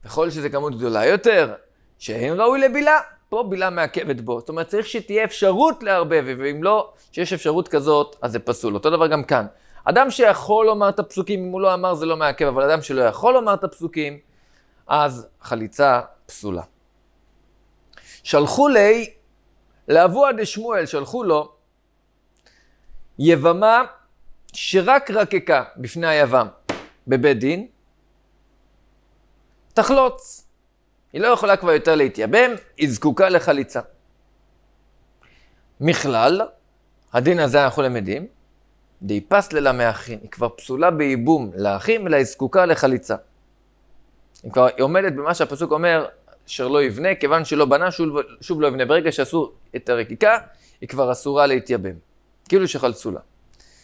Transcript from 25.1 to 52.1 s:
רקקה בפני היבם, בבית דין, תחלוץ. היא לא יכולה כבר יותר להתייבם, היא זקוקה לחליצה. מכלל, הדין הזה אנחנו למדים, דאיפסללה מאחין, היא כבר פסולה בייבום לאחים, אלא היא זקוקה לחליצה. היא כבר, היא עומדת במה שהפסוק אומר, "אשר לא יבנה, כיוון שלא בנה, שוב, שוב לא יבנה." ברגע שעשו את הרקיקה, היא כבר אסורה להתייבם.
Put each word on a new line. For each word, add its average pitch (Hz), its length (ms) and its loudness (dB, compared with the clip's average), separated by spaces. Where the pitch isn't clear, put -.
רקקה 190 520 0
בפני 160 300 -6
היבם, 131 400 2
בבית 127 320 2
דין, 170 280 -4
תחלוץ. - 760 0
היא 147 80 -6
לא 220 60 0
יכולה 208 300 4
כבר 180 140 0
יותר 160 240 2
להתייבם, 143 560 2
היא 147 120 0
זקוקה 151 400 2
לחליצה. 151 520 0
מכלל, 139 600 2
הדין 151 260 2
הזה 143 240 2
אנחנו 135 180 0
למדים, 123 460 -4
דאיפסללה 139 720 0
מאחין, 117 500 -4
היא 110 80 -20
כבר 117 200 -4
פסולה 151 420 -2
בייבום 139 640 -2
לאחים, 104 520 -2
אלא 156 80 2
היא 135 100 4
זקוקה 180 400 0
לחליצה. 131 500 0
היא 113 80 -14
כבר, 127 140 6
היא 127 180 0
עומדת 180 300 0
במה 147 200 -4
שהפסוק 147 380 -4
אומר, 160 340 2
"אשר 127 200 -6
לא 143 160 2
יבנה, 139 320 -2
כיוון 151 300 0
שלא 151 200 2
בנה, 151 260 2
שוב, 160 260 -4
שוב 160 200 -6
לא 151 60 4
יבנה." 131 180 0
ברגע 156 260 2
שעשו 147 400 -4
את 123 140 -8
הרקיקה, 120 480 0
היא 120 80 -16
כבר 127 220 0
אסורה 143 340 0
להתייבם. 117 500 -2